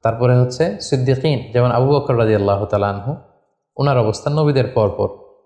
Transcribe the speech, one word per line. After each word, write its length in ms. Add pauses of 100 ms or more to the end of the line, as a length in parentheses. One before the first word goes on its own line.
তারপরে 300
হচ্ছে 460
সিদ্দিকিন, 720
যেমন 180
আবু 240
বকর 220
রাদিয়াল্লাহু 480
তাআলা 240
আনহু, 260 (640)
ওনার 200
অবস্থান 360
নবীদের 340
পরপর। 400 (380)